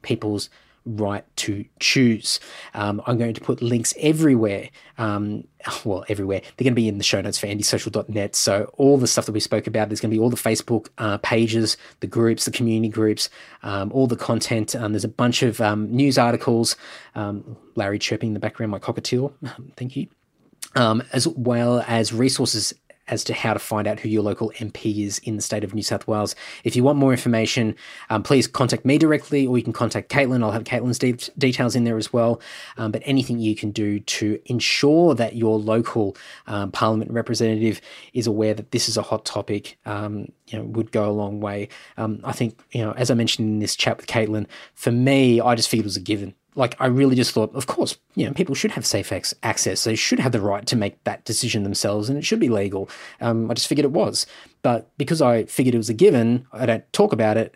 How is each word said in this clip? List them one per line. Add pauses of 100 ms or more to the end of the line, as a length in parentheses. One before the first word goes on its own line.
people's (360)
right (100)
to (160)
choose. (340)
Um,
I'm
going
to
put
links
everywhere, (280)
um, (380)
well,
everywhere. (160)
They're
gonna
be
in
the
show
notes
for
andy
social
dot
net.
So
all
the
stuff
that
we
spoke
about,
there's
gonna
be
all
the
Facebook, (100)
uh,
pages, (240)
the
groups,
the
community
groups, (320)
um,
all
the
content.
Um,
there's
a
bunch
of,
um,
news
articles, (360)
um, (180)
Larry
chirping
in
the
background,
my
cockatiel. (200)
<laughs>
Thank
you. (680)
Um,
as
well
as
resources (360)
as
to
how
to
find
out
who
your
local
M
P
is
in
the
state
of
New
South
Wales. (300)
If
you
want
more
information, (360)
um,
please
contact
me
directly,
or
you
can
contact
Caitlin.
I'll
have
Caitlin's
de-,
details
in
there
as
well. (340)
Um,
but
anything
you
can
do
to
ensure
that
your
local, (300)
um,
Parliament
representative (320)
is
aware
that
this
is
a
hot
topic,
um, (180)
you
know,
would
go
a
long
way. (260)
Um,
I
think, (120)
you
know,
as
I
mentioned
in
this
chat
with
Caitlin, (260)
for
me,
I
just
figured
it
was
a
given. (200)
Like,
I
really
just
thought,
of
course, (160)
you
know,
people
should
have
safe
ac-,
access.
They
should
have
the
right
to
make
that
decision
themselves,
and
it
should
be
legal. (320)
Um,
I
just
figured
it
was. (380)
But
because
I
figured
it
was
a
given,
I
don't
talk
about
it.